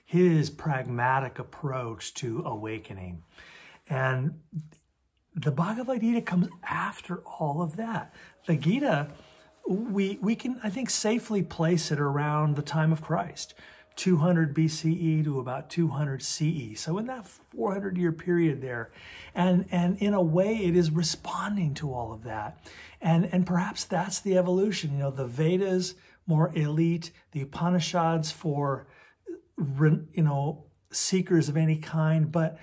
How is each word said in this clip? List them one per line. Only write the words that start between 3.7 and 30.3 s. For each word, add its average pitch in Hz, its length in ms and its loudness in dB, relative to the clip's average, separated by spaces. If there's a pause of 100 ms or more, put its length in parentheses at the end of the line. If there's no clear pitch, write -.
And 131 500 0 (960)
the 151 160 -2
Bhagavad 226 500 -2
Gita 233 200 2
comes 180 280 0 (140)
after - 560 -6 (200)
all 151 220 -2
of 165 160 -6
that. 226 360 -6 (320)
The 165 100 2
Gita, 170 520 2 (600)
we, 196 540 0
we 220 140 2
can, 254 280 -6
I 214 60 -2
think, 240 200 -4
safely 214 520 0
place 160 500 0
it 143 80 0
around 147 560 0
the 143 60 -2
time 156 300 2
of 156 100 0
Christ. - 540 -6 (400)
two 185 220 4
hundred 160 360 4
B 160 140 4
C 160 240 0
E 160 320 2
to 143 160 -2
about 127 300 -6
two 170 200 2
hundred 135 340 -4
C - 260 -2
E. 113 260 -4
So 165 220 -4
in 220 100 -4
that 254 200 -10
four 220 460 -4
hundred 196 240 -4
year 170 140 2
period 165 500 2
there, 120 300 -8 (440)
and, 180 360 4
and 180 260 2
in 202 160 2
a 190 80 4
way 185 360 4
it 175 180 2
is 170 160 4
responding 175 840 -2
to 139 180 -6
all 117 180 -6
of 113 120 -12
that. 110 340 -8 (440)
And, 165 300 4
and 180 140 4
perhaps 180 380 -2
that's 180 360 -4
the 185 180 2
evolution, 180 560 2
you 139 60 -2
know, 139 120 -2
the 131 160 -6
Vedas 180 680 0 (300)
more 160 300 4
elite, 165 560 0 (200)
the 139 100 -4
Upanishads 165 920 0
for, 139 560 -2 (680)
re-, 147 560 2
you 170 100 2
know, 143 420 0 (240)